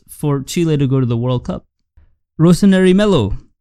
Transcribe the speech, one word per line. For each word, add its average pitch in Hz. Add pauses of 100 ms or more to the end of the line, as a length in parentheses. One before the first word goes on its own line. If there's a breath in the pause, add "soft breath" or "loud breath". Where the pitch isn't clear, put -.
for 143
Chile 160
to 143
go 131
to 127
the 117
World 123
Cup. - (720)
Rossoneri 185
Melo, 180 (240)